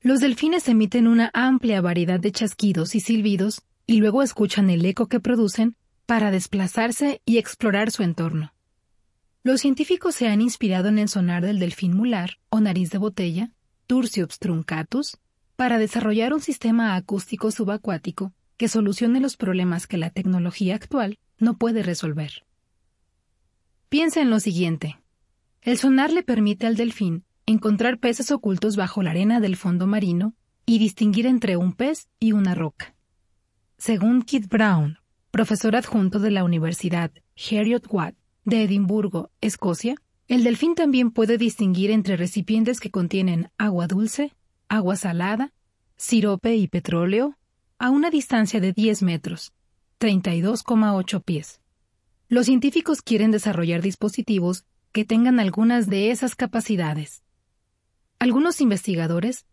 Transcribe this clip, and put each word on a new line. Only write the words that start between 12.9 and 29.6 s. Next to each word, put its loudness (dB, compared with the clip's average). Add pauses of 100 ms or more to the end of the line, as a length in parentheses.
de -4
botella, -4 (360)
Tursiops -2
truncatus, -4 (380)
para 0
desarrollar 0
un -2
sistema 0
acústico -4
subacuático -6 (220)
que -2
solucione 0
los -2
problemas -2
que -6
la -4
tecnología -2
actual -4 (200)
no 2
puede 0
resolver. -6 (1400)
Piensa 2
en 4
lo 4
siguiente. -2 (600)
El 0
sonar 4
le 2
permite 0
al 2
delfín -2 (220)
encontrar 2
peces -2
ocultos 0
bajo -4
la -2
arena 2
del 0
fondo -2